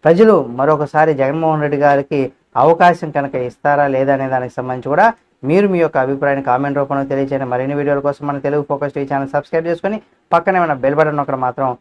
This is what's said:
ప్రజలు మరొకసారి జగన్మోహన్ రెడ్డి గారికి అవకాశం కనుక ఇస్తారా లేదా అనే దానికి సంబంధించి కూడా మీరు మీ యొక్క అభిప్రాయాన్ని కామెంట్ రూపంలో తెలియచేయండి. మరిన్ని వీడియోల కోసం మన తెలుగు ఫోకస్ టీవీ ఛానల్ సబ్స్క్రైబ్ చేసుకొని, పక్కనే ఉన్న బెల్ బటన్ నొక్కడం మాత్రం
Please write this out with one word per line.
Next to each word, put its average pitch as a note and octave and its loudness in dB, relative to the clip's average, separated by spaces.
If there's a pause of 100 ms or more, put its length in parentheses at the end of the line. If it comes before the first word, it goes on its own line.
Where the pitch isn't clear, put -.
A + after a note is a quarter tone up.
ప్రజలు F#3+ 6 (240)
మరొకసారి D3+ 2
జగన్మోహన్ D#3 0
రెడ్డి C#3+ -2
గారికి C#3 2 (400)
అవకాశం E3+ 4
కనుక C#3 -4 (140)
ఇస్తారా C#3+ 0 (120)
లేదా C3+ 2
అనే C3+ -4
దానికి B2+ -4
సంబంధించి B2+ -6
కూడా G3+ 4 (400)
మీరు F#3+ 2
మీ F3 0
యొక్క D3+ 0
అభిప్రాయాన్ని C#3 -2
కామెంట్ C#3 0
రూపంలో C#3 -2
తెలియచేయండి. C3+ -4
మరిన్ని C3 -4
వీడియోల C#3+ 0
కోసం C#3+ -4
మన C#3+ -4
తెలుగు C#3+ -2
ఫోకస్ C#3 -4
టీవీ C#3 -4
ఛానల్ C#3 -4
సబ్స్క్రైబ్ E3 -2
చేసుకొని, F#3+ -4 (360)
పక్కనే F3 2
ఉన్న D3+ 0
బెల్ C#3+ 2
బటన్ D3+ 2
నొక్కడం C3+ -4
మాత్రం C3 -2 (120)